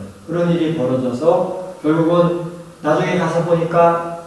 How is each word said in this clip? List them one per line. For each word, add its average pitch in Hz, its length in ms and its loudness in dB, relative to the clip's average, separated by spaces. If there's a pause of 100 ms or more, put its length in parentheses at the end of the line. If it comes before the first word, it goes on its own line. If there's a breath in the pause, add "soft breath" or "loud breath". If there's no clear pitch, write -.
(260)
그런 170 240 0
일이 160 260 0
벌어져서 131 1080 0
결국은 165 680 2 (320)
나중에 165 360 0
가서 165 260 0
보니까 170 840 2